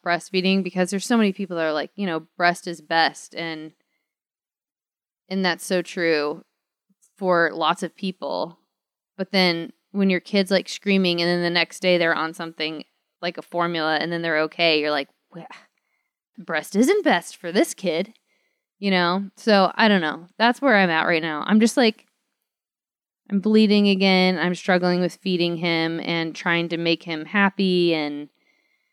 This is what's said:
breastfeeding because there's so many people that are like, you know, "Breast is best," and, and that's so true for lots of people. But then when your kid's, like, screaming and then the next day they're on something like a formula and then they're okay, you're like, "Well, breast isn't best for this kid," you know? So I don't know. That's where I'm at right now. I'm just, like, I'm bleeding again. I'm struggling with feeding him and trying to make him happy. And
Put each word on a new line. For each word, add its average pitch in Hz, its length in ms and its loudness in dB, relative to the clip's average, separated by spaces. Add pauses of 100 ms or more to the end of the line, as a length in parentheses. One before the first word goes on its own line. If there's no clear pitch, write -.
breastfeeding 185 600 0
because 180 280 -2
there's 196 140 -6
so 240 120 2
many 208 160 2
people 180 240 -8
that 160 80 -2
are 156 80 -2
like, 151 220 -6
you 202 100 -6
know, 165 160 -4 (160)
"Breast 175 300 0
is 170 140 -12
best," - 540 -2
and, 160 380 -10 (1600)
and 190 160 -2
that's 175 200 -4
so 180 160 -2
true 160 600 -2 (760)
for 175 360 0
lots 165 300 -2
of 165 120 -10
people. 170 640 -8 (580)
But 190 140 -8
then 175 400 0 (200)
when 196 180 0
your 180 100 0
kid's, 196 320 -2
like, 190 160 0
screaming 185 540 0
and 170 80 0
then 175 120 0
the 175 80 0
next 175 300 -2
day 180 180 2
they're 165 180 2
on 160 180 -6
something 160 500 -10 (380)
like 175 160 -8
a 151 40 -16
formula 165 560 -2
and 165 140 -2
then 170 100 -4
they're 165 180 0
okay, 160 400 0
you're 147 120 -2
like, 143 180 -4 (220)
"Well, 165 160 -20 (920)
breast 165 380 -8
isn't 330 280 2
best 190 340 0
for 170 140 -10
this 233 220 0
kid," 185 400 -4 (640)
you 196 120 -2
know? 185 460 2
So 196 380 4
I 226 120 4
don't 196 140 4
know. 165 260 -6 (100)
That's 240 240 2
where 262 140 4
I'm 190 140 4
at 160 180 2
right 165 140 2
now. 156 260 -6
I'm 214 140 4
just, 233 160 2
like, 226 300 2 (1200)
I'm 196 100 0
bleeding 208 480 4
again. 185 500 4
I'm 175 180 -2
struggling 180 460 2
with 175 140 -2
feeding 175 420 -2
him 165 440 -2
and 165 340 -6
trying 170 340 -2
to 165 80 -6
make 170 260 -2
him 156 220 -10
happy. 185 720 2
And 147 340 -6 (640)